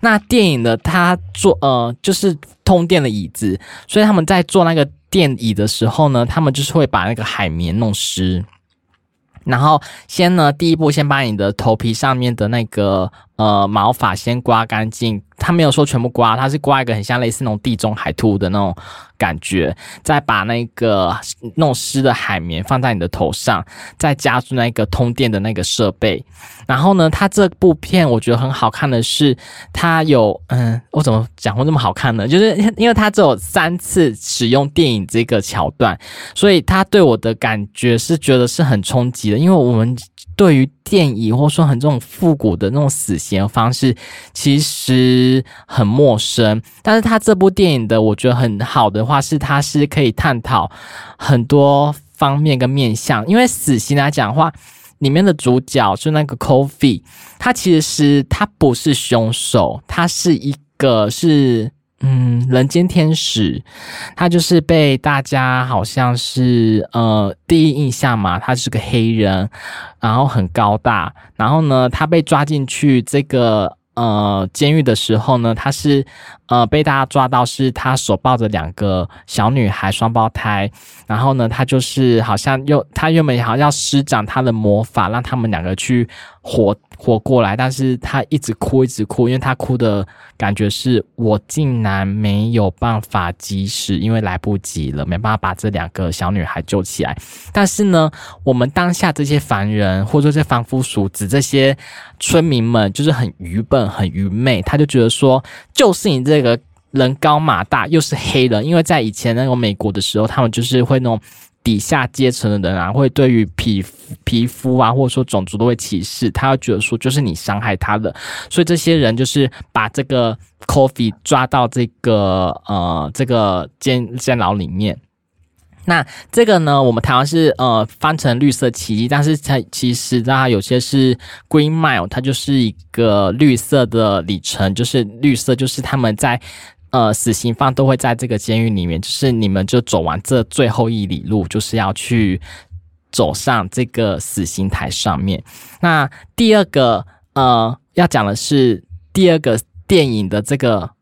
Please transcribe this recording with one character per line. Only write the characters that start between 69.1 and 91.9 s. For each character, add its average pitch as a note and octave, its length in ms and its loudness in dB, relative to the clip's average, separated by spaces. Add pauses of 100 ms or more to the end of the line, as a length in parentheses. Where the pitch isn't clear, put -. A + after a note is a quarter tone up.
人， G2+ 380 0 (500)
然 A2 160 0
后 C3+ 120 2
很 G2+ 220 -2
高 G#2+ 280 0
大。 G#2+ 360 -2 (220)
然 A2 140 -2
后 D#3 120 2
呢， C3 280 2
他 D3+ 160 -2
被 E3 160 2
抓 D3 240 0
进 C#3+ 220 -2
去 C3 340 2
这 C#3 220 -2
个， A2 520 0 (200)
呃， G#2 580 0
监 C#3+ 180 0
狱 D#3 120 2
的 A#2+ 120 2
时 A2 220 -2
候 B2+ 220 0
呢， A#2 160 0
他 C3+ 160 -4
是， C#3 340 0 (420)
呃， F3+ 200 2
被 D3+ 160 0
大 D3 80 0
家 C3+ 160 0
抓 C3 200 0
到 B2 160 0
是 C3 280 -2
他 C3 240 -2
手 A2+ 220 0
抱 B2+ 200 0
着 A2+ 120 -2
两 E2+ 240 -6
个 F#2 360 -4 (160)
小 G#2+ 240 0
女 B2+ 180 0
孩 G2 240 -2
双 A2+ 200 -2
胞 A2+ 180 2
胎。 G#2 400 -4 (380)
然 G#2+ 120 -4
后 C3+ 140 0
呢， A#2+ 160 0
他 B2+ 160 -2
就 C3 140 0
是 B2+ 420 2
好 G#2+ 160 -2
像 C3+ 280 -2
又， C#3+ 280 2
他 D#3 160 -2
原 E3 160 4
本 B2+ 180 0
好 A#2 80 -2
像 A#2+ 60 0
要 D3 140 2
施 C#3 320 -2
展 A2+ 220 -2
他 C3 160 -4
的 B2+ 100 0
魔 G#2+ 320 2
法， F#2+ 260 -2
让 A#2 120 -4
他 B2+ 140 -6
们 A2+ 160 -2
两 E2 100 -2
个 F2+ 140 -4
去 A#2+ 320 0 (340)
活， G#2 340 0 (220)
活 A2+ 220 0
过 B2 220 2
来， G2+ 160 0
但 B2+ 120 -2
是 C3 280 -2
他 - 320 -4
一 D#3 80 0
直 - 160 -4
哭， C3 300 0
一 B2+ 40 0
直 A2+ 160 -6
哭， A#2 240 -2
因 B2+ 60 0
为 C3 60 -2
他 C3 160 -2
哭 B2+ 220 -4
的 G#2 300 0 (300)
感 G2+ 180 -2
觉 G#2 140 0
是 A#2+ 360 -2 (100)
，“我 G#2+ 220 0 (120)
竟 C3 340 -2
然 G2 240 -2